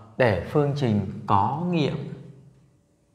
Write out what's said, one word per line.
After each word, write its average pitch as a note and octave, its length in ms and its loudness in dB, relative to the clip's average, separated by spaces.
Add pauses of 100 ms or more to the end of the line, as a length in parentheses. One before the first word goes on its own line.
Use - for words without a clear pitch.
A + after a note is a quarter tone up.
(160)
để G#2+ 340 2
phương C#3+ 260 2
trình G#2 500 0
có A2+ 440 2
nghiệm. D#3 440 -2 (1000)